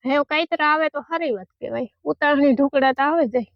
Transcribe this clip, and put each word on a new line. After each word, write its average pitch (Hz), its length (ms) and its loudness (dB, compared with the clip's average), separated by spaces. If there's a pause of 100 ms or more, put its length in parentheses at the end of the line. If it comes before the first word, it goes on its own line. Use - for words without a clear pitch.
હે, 285 180 0
કાંઈતરા 311 500 -2
આવે 311 160 0
તો 285 120 -8
સારી 330 300 -4
વાત 190 160 -6
કહેવાય. 240 400 -8 (160)
ઉતાવળની 294 500 2
ઢુકડા 269 380 2
તો 269 120 -2
આવે 311 220 2
જાય. 233 200 -4 (100)